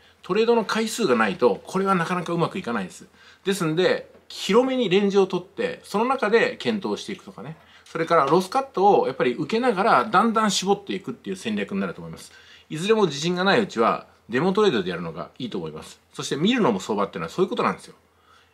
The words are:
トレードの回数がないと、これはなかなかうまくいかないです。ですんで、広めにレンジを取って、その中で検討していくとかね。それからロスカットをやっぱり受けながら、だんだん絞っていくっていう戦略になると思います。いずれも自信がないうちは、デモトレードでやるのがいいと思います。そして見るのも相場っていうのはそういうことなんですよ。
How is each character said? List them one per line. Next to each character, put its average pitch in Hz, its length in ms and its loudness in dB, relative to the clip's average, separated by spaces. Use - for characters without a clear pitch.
ト 180 100 -6
レ 220 100 2
ー - 40 2
ド 233 80 4
の 226 100 0
回 220 220 -2
数 220 180 -2
が 127 100 4
な 110 140 2
い 90 60 -4
と、 113 300 2
こ - 120 -6
れ 190 80 0
は 196 80 2
な 170 120 0
か 180 100 -4
な 175 80 -4
か 170 100 -6
う 170 60 -2
ま 156 100 0
く - 80 -10
い 190 60 -8
か 233 100 -6
な 107 80 -2
い 92 40 -6
で 87 60 -12
す。 - 160 -20
で 196 80 -2
す 185 120 -2
ん 156 100 -2
で、 165 360 0
広 240 380 2
め 262 80 -2
に 240 140 0
レ 185 100 4
ン 202 120 2
ジ 196 80 4
を 190 80 4
取 180 160 -4
っ - 20 -18
て、 - 380 -6
そ - 160 -4
の 233 60 2
中 262 260 0
で 190 260 2
検 - 280 -4
討 104 140 -4
し - 60 -16
て 104 80 -10
い 92 40 -10
く - 60 -20
と 98 80 -16
か 95 120 -16
ね。 151 120 -14
そ - 120 -10
れ 165 80 -2
か 170 100 2
ら 147 100 6
ロ 165 160 4
ス 185 80 -10
カ - 100 0
ッ 269 120 -2
ト 185 280 4
を 101 80 0
や 135 60 -4
っ - 20 -10
ぱ - 80 -2
り 123 100 2
受 156 240 -4
け - 20 0
な 254 140 2
が 185 100 0
ら、 151 220 4
だ 208 180 4
ん 226 100 2
だ 220 100 2
ん 202 80 2
絞 190 220 0
っ 196 100 -2
て - 100 -8
い - 60 -6
く - 120 -10
っ - 20 -12
て - 160 -12
い 95 40 -6
う - 20 -6
戦 107 200 -6
略 101 180 -6
に 98 60 -2
な 98 80 -2
る - 60 -8
と - 80 -14
思 82 80 -12
い - 20 -12
ま 82 60 -14
す。 - 140 -20
い 156 80 -8
ず 180 100 -4
れ 220 60 2
も 214 140 4
自 143 100 -6
信 170 160 -2
が 180 100 -2
な 190 120 4
い 120 60 4
う 98 40 0
ち - 140 -4
は、 107 260 2
デ 123 120 -2
モ 185 140 2
ト 214 80 2
レ 208 80 4
ー - 20 4
ド 110 120 0
で - 80 -4
や 85 40 -6
る 85 60 -8
の 82 100 -8
が 85 280 -12
い 127 60 -6
い 110 40 -10
と 104 80 -8
思 80 120 -8
い - 20 -10
ま 76 100 -14
す。 - 180 -20
そ - 80 -10
し - 80 -8
て 147 60 -2
見 185 180 2
る 254 80 2
の 143 100 4
も 95 80 -2
相 107 160 -4
場 101 100 0
っ 95 40 -8
て - 60 -16
い - 20 -8
う 85 40 -6
の - 20 -6
は 85 80 -8
そ 175 100 -4
う 196 40 4
い - 20 -2
う - 20 -14
こ 233 60 -6
と 214 80 -2
な 107 80 2
ん - 60 -8
で - 40 -20
す - 60 -20
よ。 - 80 -20